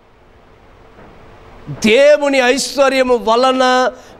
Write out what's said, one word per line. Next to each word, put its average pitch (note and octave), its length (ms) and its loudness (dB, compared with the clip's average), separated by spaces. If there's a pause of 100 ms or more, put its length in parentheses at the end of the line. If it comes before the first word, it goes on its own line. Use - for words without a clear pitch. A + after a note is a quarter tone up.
(1700)
దేవుని C#4 680 2
ఐశ్వర్యము C4 760 0
వలన B3+ 760 0 (280)